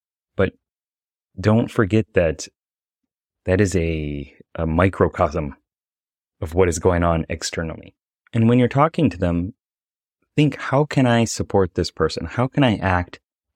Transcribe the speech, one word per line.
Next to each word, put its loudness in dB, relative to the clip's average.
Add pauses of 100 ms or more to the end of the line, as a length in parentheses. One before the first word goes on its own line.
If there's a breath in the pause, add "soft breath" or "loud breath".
(360)
But -2 (840)
don't 2
forget 0
that 0 (960)
that 2
is 2
a, -4 (220)
a -4
microcosm 0 (840)
of -8
what 4
is -2
going 2
on 0
externally. -10 (380)
And 2
when 6
you're 4
talking 2
to -10
them, -2 (800)
think, 2
"How 0
can 0
I 4
support -2
this -2
person? -4
How -4
can 0
I 2
act -4 (360)